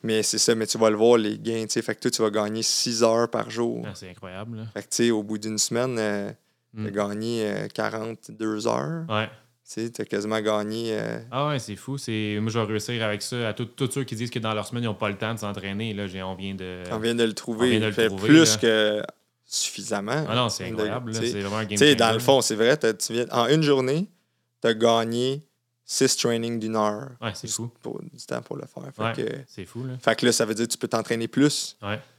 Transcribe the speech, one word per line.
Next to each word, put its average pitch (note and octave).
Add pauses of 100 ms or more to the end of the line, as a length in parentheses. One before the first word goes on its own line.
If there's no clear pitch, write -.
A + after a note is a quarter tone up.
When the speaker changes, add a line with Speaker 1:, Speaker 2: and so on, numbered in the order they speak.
Speaker 1:
mais A2
c'est A2
ça, A#2
mais A2
tu -
vas A2
le G#2+
voir, A#2
les G#2+
gains, A2+
tu G#2+
sais. A#2
Fait A2
que -
toi, B2
tu A#2
vas G#2+
gagner G#2+
six A#2
heures A2+
par A2
jour. A#2
Speaker 2:
Ah, G2+
c'est F#2
incroyable, F#2+
là. A2 (100)
Speaker 1:
Fait G2+
que, -
tu A#2
sais, A#2
au G#2+
bout G#2+
d'une G#2+
semaine, A#2+
euh, G#2 (420)
Speaker 2:
Mm. A2
Speaker 1:
t'as G#2
gagné, G#2+
euh, G#2
quarante-deux A2
heures. D3
Speaker 2:
Ouais. G#2+ (420)
Speaker 1:
Tu A2
sais, A#2
t'as A2+
quasiment G#2+
gagné, G#2+
euh, A2+ (120)
Speaker 2:
Ah C#3
ouais, C#3+
c'est A2
fou. C#3
C'est, G#2+
moi, A2
je A#2
vais A2
réussir A2
avec G#2
ça. A#2+
À G#2
tout-, A#2+
tous B2
ceux C#3
qui -
disent A#2
que B2
dans A2
leur G#2
semaine, A#2+
ils -
n'ont A2
pas G#2
le G2
temps A2
de G#2
s'entraîner, G2+
là, G2+
j'ai, F#2
on F#2
vient G2
de, F2+
Speaker 1:
On A2
vient A#2
de A#2
le A2
trouver. A#2
Speaker 2:
on B2
vient A2
de A2
le G#2+
Speaker 1:
Fait A2+
Speaker 2:
trouver, G2
Speaker 1:
plus D#3
Speaker 2:
là. A2
Speaker 1:
que G#2+ (440)
suffisamment. G#2+
Speaker 2:
Ah A2+
non, B2
c'est F#2+
Speaker 1:
De, F2+
Speaker 2:
incroyable, A2
là. A2
Speaker 1:
tu A#2
sais. A#2+
Speaker 2:
C'est G#2
vraiment G2+
un A2
game G2
Speaker 1:
Tu G#2
sais, D3
dans A2+
Speaker 2:
changer. A2+
Speaker 1:
le A#2+
fond, C3
c'est A2
vrai, A#2+
t'as, A2+
tu -
viens... A#2
En A#2+
une D#3
journée, C#3+ (540)
t'as A#2
gagné A#2 (440)
six -
trainings A#2
d'une A2
heure. G#2+ (120)
Speaker 2:
Ouais, A2+
c'est A2+
fou. - (120)
Speaker 1:
Pour, -
du -
temps -
pour -
le -
faire. - (120)
Fait - (200)
Speaker 2:
Ouais, A2+
Speaker 1:
que, - (120)
Speaker 2:
c'est F#2+
fou, A#2+
là. B2+
Speaker 1:
fait A2+
que -
là, A#2+
ça A2+
veut G#2+
dire A2+
que -
tu -
peux -
t'entraîner A2+
plus. -
Speaker 2:
Ouais. G#2 (200)